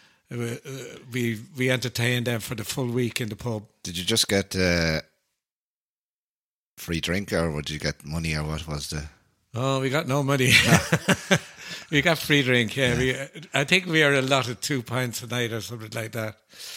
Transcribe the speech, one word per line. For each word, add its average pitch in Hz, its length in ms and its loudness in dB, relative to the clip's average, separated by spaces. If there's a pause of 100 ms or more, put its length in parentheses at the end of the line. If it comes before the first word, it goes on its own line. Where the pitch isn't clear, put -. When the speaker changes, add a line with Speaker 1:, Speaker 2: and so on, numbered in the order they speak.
(300)
Speaker 1:
we, 120 220 -6
uh, 123 60 -8 (540)
we, 117 280 0 (160)
we 127 140 2
entertained 120 560 0
them 120 140 0
for - 160 -8
the 110 80 -6
full 131 240 -4
week 120 320 0
in 117 80 -4
the 104 80 -6
pub. 110 260 -6 (200)
Speaker 2:
Did 90 140 -8
you 90 80 -4
just 113 240 2
get, 98 280 2
uh, 85 440 4 (1800)
free 82 240 -4
drink, 92 320 -2
or 85 180 2
would 73 200 -4
you 78 80 -6
get 73 260 -4
money, 80 320 -2
or 76 80 -2
what 78 240 -6
was 73 200 -6
the 78 200 -8 (460)
Speaker 1:
Oh, 135 260 -2
we 135 100 -2
got 143 160 -2
no 139 160 0
money. 131 340 2
<laughs> - 60 6 (1300)
We 143 120 4
got 165 160 2
free 143 240 4
drink, 123 340 2
yeah. 123 220 2
Speaker 2:
Yeah. 131 360 0
Speaker 1:
We, - 60 -16 (140)
I 135 100 2
think 180 220 2
we 160 160 4
are 143 100 6
allotted 131 480 2
two 135 220 -2
pints 123 400 -4
a 123 40 -14
night 120 260 -2
or 113 100 -6
something 110 320 -12
like 110 180 -6
that. 110 240 -6 (400)